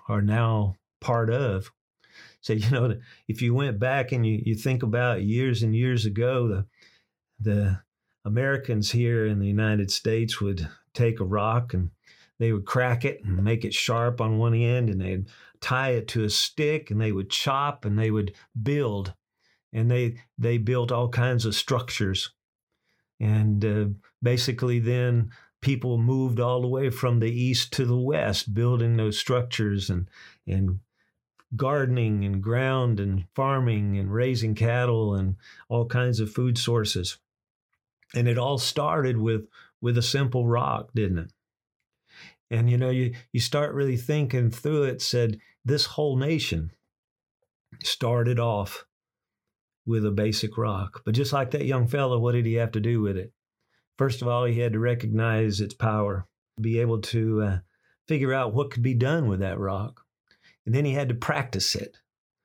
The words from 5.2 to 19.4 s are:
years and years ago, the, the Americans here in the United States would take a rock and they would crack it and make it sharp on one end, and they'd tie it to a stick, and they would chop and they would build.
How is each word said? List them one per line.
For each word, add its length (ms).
years 400
and 140
years 300
ago, 420
the, 180
the 420
Americans 680
here 360
in 120
the 80
United 440
States 500
would 260
take 260
a 60
rock 500
and 160
they 120
would 140
crack 400
it 180
and 200
make 220
it 80
sharp 460
on 200
one 160
end, 340
and 100
they'd 280
tie 300
it 180
to 140
a 60
stick, 600
and 100
they 120
would 180
chop 560
and 120
they 120
would 240
build. 520